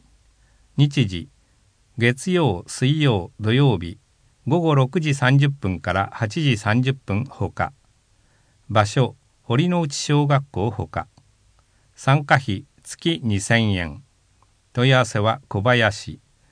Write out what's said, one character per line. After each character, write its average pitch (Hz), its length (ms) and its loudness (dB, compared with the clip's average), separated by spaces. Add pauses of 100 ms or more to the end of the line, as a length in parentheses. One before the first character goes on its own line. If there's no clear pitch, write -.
(760)
日 139 300 2
時、 87 220 -8 (680)
月 120 340 0
曜、 139 360 0
水 147 340 -2
曜、 110 300 0 (100)
土 107 120 0
曜 127 260 2
日、 85 200 -10 (500)
午 165 120 2
後 160 140 2
六 135 260 2
時 151 140 0
三 135 240 4
十 143 120 4
分 95 280 -4
か 90 140 -4
ら 95 200 -2
八 113 300 -4
時 135 140 2
三 107 260 0
十 131 120 0
分 101 320 -6
ほ - 240 -8
か。 - 220 -6 (960)
場 107 160 2
所、 120 300 0 (280)
堀 143 260 0
之 175 120 0
内 147 140 -4
小 147 320 0
学 139 240 2
校 101 220 -2
ほ 90 160 -6
か。 82 180 -6 (880)
参 143 300 0
加 147 100 2
費、 110 300 -2 (180)
月 - 400 -6
二 104 180 0
千 113 340 2
円。 82 280 -6 (720)
問 123 160 0
い 135 60 4
合 127 40 4
わ 127 60 2
せ 110 160 -4
は 113 260 0
小 101 160 -6
林。 113 560 0 (340)